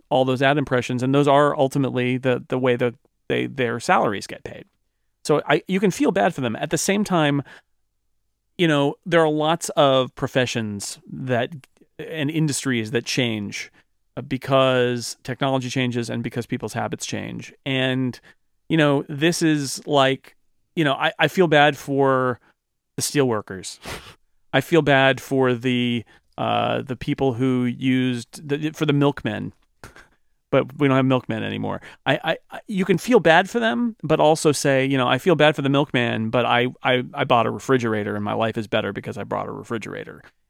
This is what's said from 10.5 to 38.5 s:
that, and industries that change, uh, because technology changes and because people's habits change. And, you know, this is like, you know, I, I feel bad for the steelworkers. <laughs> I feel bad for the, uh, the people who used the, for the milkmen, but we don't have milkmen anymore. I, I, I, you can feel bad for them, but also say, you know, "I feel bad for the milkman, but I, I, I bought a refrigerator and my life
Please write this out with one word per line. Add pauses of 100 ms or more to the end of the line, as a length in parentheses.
that, (480)
and
industries
that
change, (460)
uh,
because
technology
changes
and
because
people's
habits
change. (100)
And, (480)
you
know,
this
is
like, (400)
you
know,
I,
I
feel
bad
for (560)
the
steelworkers. (360)
<laughs>
I
feel
bad
for
the, (320)
uh,
the
people
who
used
the,
for
the
milkmen, (960)
but
we
don't
have
milkmen
anymore. (240)
I,
I, (120)
I,
you
can
feel
bad
for
them,
but
also
say,
you
know,
"I
feel
bad
for
the
milkman,
but
I, (140)
I, (100)
I
bought
a
refrigerator
and
my
life